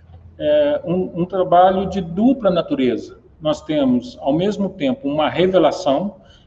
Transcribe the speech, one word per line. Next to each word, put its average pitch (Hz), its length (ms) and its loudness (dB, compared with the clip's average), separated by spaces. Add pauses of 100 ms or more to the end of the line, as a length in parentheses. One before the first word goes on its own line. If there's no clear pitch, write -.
(380)
é, 294 460 2
um, 175 380 -2
um - 40 -2
trabalho 185 640 2
de 190 100 -4
dupla 226 520 0
natureza. 131 680 -2 (220)
Nós 151 220 -4
temos, 131 580 -2
ao 139 120 -2
mesmo 190 360 -2
tempo, 139 400 -4
uma 147 200 0
revelação. 165 920 0 (240)